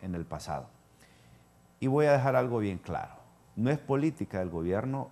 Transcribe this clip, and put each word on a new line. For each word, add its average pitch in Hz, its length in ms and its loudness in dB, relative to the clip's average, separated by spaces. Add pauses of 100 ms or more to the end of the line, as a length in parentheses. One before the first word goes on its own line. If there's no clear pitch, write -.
en 92 140 -6
el 82 100 -6
pasado. 76 420 -8 (1120)
Y 131 80 -2
voy 147 200 4
a 143 40 6
dejar 131 240 4
algo 123 240 2
bien 98 180 0
claro, - 360 -6 (420)
no 117 140 0
es 147 100 0
política 139 600 -2
del 90 100 -2
gobierno 101 640 -2